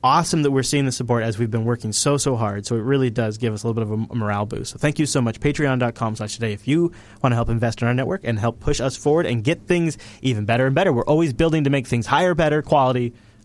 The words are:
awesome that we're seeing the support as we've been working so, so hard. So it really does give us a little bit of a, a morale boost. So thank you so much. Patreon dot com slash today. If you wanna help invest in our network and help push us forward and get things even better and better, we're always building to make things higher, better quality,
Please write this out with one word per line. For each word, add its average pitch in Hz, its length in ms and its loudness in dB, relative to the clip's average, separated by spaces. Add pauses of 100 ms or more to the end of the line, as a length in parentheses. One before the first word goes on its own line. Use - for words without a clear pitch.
awesome 160 380 2
that 143 100 2
we're 135 120 2
seeing 143 220 0
the 127 60 0
support 120 320 -2
as 110 140 -2
we've 117 140 -2
been 113 120 -2
working 117 280 -2
so, 143 260 0
so 131 180 0
hard. 104 300 -4
So 120 100 -2
it 113 60 0
really 131 300 2
does 110 260 -2
give 113 160 -2
us 104 100 -8
a 120 40 -2
little 113 180 -2
bit 104 60 -4
of 110 80 -2
a, - 140 -6
a - 20 -8
morale 104 320 -2
boost. 110 240 -8
So - 80 -16
thank 151 180 0
you 151 80 2
so 139 160 0
much. 113 180 -2
Patreon 143 400 0
dot 120 140 0
com 110 220 -4
slash 107 180 -8
today. 113 200 -4
If 101 140 -8
you 170 240 2 (300)
wanna 123 140 2
help 117 140 0
invest 117 340 0
in 117 40 0
our 120 60 2
network 135 300 -2
and 113 160 -2
help 113 200 -2
push 143 220 0
us 131 160 -2
forward 156 300 2
and 113 160 -2
get 160 240 -2
things 170 320 0 (240)
even 110 220 0
better 117 200 2
and 135 80 2
better, 175 180 4
we're - 140 2
always 156 280 2
building 160 320 2
to 135 40 2
make 139 160 0
things 117 220 -2
higher, 175 260 2
better 151 300 2
quality, 127 500 2 (320)